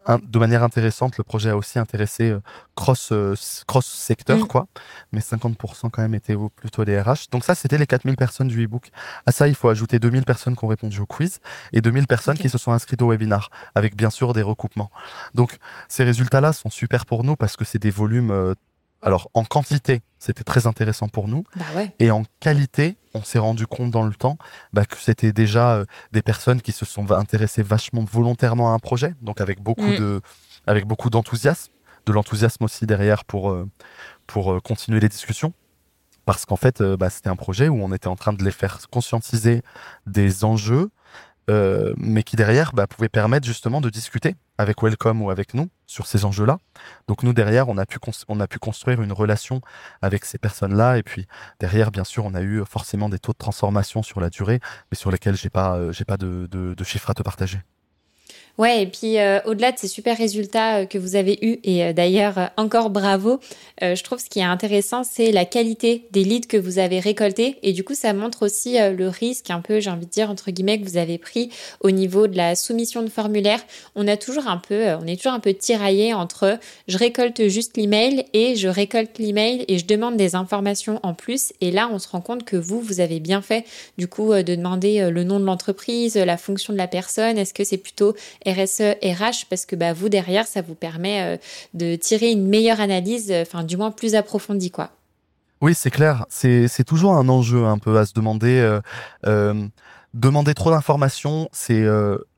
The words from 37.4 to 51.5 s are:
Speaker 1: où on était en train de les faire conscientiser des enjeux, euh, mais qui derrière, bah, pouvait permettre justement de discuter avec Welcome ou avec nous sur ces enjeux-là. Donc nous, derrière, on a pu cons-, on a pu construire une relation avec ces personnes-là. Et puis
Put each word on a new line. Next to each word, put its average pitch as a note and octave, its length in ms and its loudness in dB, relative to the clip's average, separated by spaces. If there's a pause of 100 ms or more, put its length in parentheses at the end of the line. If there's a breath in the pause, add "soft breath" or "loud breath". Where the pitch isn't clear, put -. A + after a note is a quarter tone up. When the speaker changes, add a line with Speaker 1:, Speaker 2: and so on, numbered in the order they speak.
Speaker 1:
où B2+ 120 0
on F#2+ 120 -4
était F#2 140 -6
en F#2 100 -4
train G#2+ 160 -2
de F#2+ 100 -4
les G2 80 0
faire - 260 -4 (140)
conscientiser A#2 720 0 (420 loud breath)
des G2 380 2
enjeux, A2 460 2 (600 loud breath)
euh, G#2 480 2
mais A2 240 2
qui - 140 -4
derrière, A#2+ 400 4
bah, G2+ 100 2
pouvait G#2+ 240 -2
permettre A#2 380 2
justement A#2+ 340 -2
de B2 80 -2
discuter A2+ 460 -4 (240)
avec G#2+ 240 0
Welcome A2 400 2
ou G2 80 -2
avec F#2+ 240 -6
nous D#3+ 140 -2 (180)
sur - 180 -12
ces G2+ 180 0
enjeux-là. G#2 360 2 (480 loud breath)
Donc G#2 160 -2
nous, B2 100 4
derrière, A#2 360 2
on G2+ 80 -4
a F#2+ 100 -2
pu - 100 -12
cons-, A#2+ 140 -10 (160)
on G#2 120 -4
a G2+ 60 0
pu - 140 -8
construire A#2 420 -4
une G2+ 120 -4
relation G#2+ 480 -2 (420 loud breath)
avec G2 220 0
ces - 120 -10
personnes-là. G#2+ 600 2
Et G#2 40 -2
puis - 220 -12 (340 loud breath)